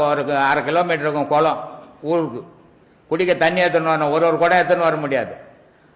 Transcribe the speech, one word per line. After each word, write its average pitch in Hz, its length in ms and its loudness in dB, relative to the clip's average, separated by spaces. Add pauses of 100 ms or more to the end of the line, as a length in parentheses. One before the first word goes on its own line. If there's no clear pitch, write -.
(100)
ஒரு 143 260 -2
அரை 139 280 2
கிலோமீட்டர் 165 400 0
இருக்கும் 147 240 -2
குளம், 151 540 0 (180)
ஊருக்கு 143 520 -4 (560)
குடிக்க 175 260 0
தண்ணி 175 280 0
ஏத்தணும் 165 280 0
வரணும், 156 200 0
ஒரு 160 160 2
ஒரு 165 120 2
குடம் 175 200 4
ஏத்தணும் 175 200 2
வர 165 180 0
முடியாது. 135 380 -4 (600)